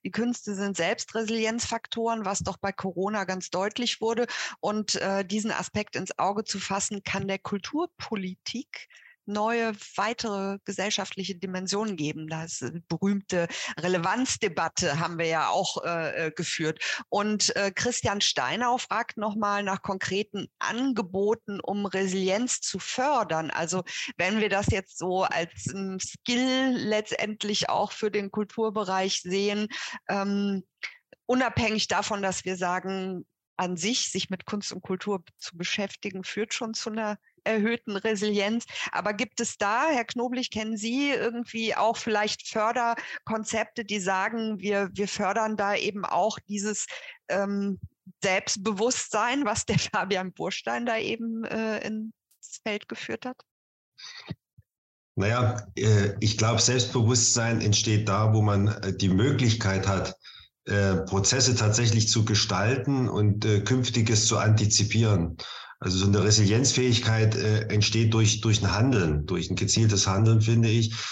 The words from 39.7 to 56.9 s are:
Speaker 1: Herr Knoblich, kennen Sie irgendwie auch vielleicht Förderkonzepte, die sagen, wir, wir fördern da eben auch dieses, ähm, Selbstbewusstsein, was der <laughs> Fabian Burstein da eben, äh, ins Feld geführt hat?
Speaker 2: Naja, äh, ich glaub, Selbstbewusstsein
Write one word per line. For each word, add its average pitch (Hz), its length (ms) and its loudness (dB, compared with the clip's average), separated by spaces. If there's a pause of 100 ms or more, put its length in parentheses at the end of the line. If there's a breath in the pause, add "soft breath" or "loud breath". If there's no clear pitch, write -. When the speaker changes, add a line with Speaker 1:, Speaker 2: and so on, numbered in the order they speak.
Speaker 1:
Herr 240 160 2
Knoblich, 240 440 -4
kennen 220 280 -4
Sie 247 320 -2
irgendwie 226 680 -2
auch 220 220 2
vielleicht 208 500 -2
Förderkonzepte, 226 1400 -2
die 208 140 -2
sagen, 208 600 -2
wir, 202 340 0
wir 196 140 -2
fördern 214 500 0
da 202 180 0
eben 196 300 -4
auch 202 420 0
dieses, 208 400 -4 (420 loud breath)
ähm, 196 500 0 (420)
Selbstbewusstsein, 220 1200 0
was 302 200 -2
der 202 140 2
<laughs> - 140 -6
Fabian 190 400 -2
Burstein 233 520 -4
da 226 120 0
eben, 226 480 -4
äh, 220 400 -4
ins 220 260 -6 (540)
Feld 214 220 -4
geführt - 380 -8
hat? 254 160 -12 (1700 loud breath)
Speaker 2:
Naja, 110 520 2 (100)
äh, 104 420 6
ich 110 180 2
glaub, 110 220 4
Selbstbewusstsein 117 1040 4